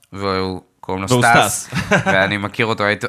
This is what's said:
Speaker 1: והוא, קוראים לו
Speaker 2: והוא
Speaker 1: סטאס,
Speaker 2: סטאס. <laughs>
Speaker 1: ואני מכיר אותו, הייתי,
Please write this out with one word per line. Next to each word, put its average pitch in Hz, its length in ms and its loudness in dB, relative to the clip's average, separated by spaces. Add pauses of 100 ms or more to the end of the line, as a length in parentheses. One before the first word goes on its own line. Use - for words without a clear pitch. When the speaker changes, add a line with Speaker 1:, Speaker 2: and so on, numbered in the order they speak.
(140)
Speaker 1:
והוא, 95 480 -4 (180)
קוראים 92 240 -6
לו 95 60 -6
Speaker 2:
והוא 123 120 4
Speaker 1:
סטאס, 120 460 2
Speaker 2:
סטאס. 180 380 0
<laughs> - 0 -
Speaker 1:
ואני 98 320 2
מכיר 101 280 -2
אותו, 107 180 -2
הייתי, 101 260 0